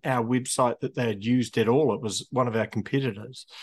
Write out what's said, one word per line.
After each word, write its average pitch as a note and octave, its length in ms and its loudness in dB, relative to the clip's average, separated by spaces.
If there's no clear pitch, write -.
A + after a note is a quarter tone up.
our B2+ 180 2
website B2 580 0
that B2+ 140 -6
they B2 120 0
had G2+ 180 -4
used A#2+ 320 0
at A2 120 4
all. B2+ 260 4
It A2+ 80 -6
was G#2 280 -6
one B2+ 160 0
of A2+ 80 -2
our A2 120 2
competitors. A#2 800 -4